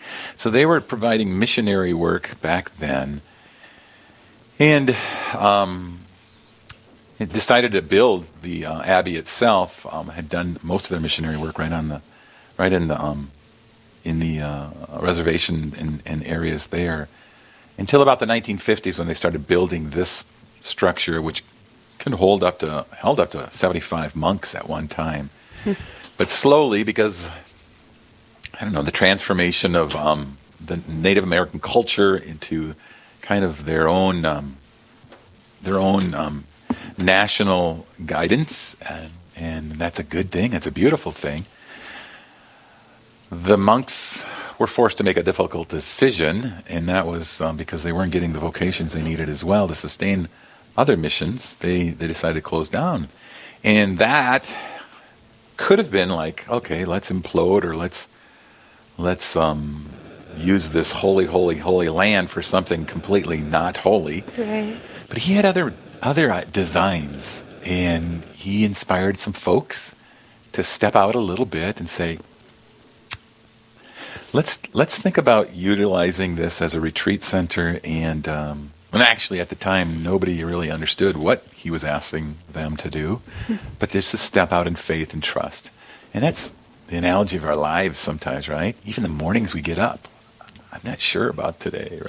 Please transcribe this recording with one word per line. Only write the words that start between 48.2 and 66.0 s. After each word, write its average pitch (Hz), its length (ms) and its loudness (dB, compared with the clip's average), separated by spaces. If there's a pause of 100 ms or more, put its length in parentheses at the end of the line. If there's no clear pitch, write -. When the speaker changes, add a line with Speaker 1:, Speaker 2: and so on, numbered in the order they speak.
Speaker 1:
the 76 60 -6
vocations 85 520 -2
they 80 100 -4
needed 80 280 -4
as 73 140 -6
well 98 260 2
to 78 40 -4
sustain 95 540 -4 (500)
other 127 200 4
missions. 82 580 -4
They, 87 360 -2
they 82 160 -6
decided 80 280 -2
to 78 60 -4
close 80 280 -4
down. 127 380 -2 (560)
And 104 360 4
that 131 560 4 (1000)
could - 240 4
have 180 100 -2
been 92 200 2
like, 80 400 -4
"Okay, 92 340 -2
let's 90 260 -4
implode, 92 540 2
or 85 100 -2
let's, 85 340 -4 (880)
let's, 90 400 -2
um, 73 520 0 (480)
use 85 340 2
this 80 200 2
holy, 98 340 2
holy, 85 320 2
holy 87 320 2
land 92 400 4
for - 120 -6
something 87 440 0
completely 85 520 0
not 80 400 0
holy." 92 460 2 (140)
Speaker 2:
Right. 214 400 -4 (320)
Speaker 1:
But - 100 -6
he 185 140 2
had 202 120 6
other, 180 280 2 (280)